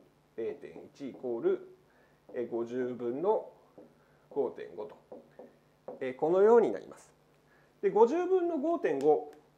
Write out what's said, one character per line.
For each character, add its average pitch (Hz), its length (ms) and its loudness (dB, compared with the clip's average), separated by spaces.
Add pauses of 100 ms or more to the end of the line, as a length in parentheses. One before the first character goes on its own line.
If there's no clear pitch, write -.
(360)
零 110 180 -4
点 78 180 -16 (220)
一 139 160 -12
イ 104 40 -12
コ 120 240 -6
ー 120 40 -10
ル、 180 260 -2 (680)
え 123 80 -4
ー、 117 80 -6
五 120 160 -4
十 123 280 -6
分 120 280 -6
の 208 280 0 (800)
五 127 220 -2
点 - 240 -12
五 104 100 -10
と、 - 100 -16 (1040)
え 131 120 -6
ー、 127 40 -10
こ 151 140 0
の 185 120 4
よ 220 160 8
う 233 40 6
に 147 100 2
な 90 80 -6
り 52 80 -16
ま - 100 -18
す。 - 140 -20 (680)
で、 202 80 0
五 208 180 8
十 339 180 -2
分 359 220 2
の 339 100 -2
五 311 220 0
点 151 200 0
五、 147 340 4 (240)